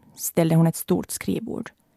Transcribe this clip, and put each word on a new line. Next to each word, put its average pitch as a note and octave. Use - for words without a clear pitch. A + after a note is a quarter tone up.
ställde E3
hon E3
ett E3
stort -
skrivbord. -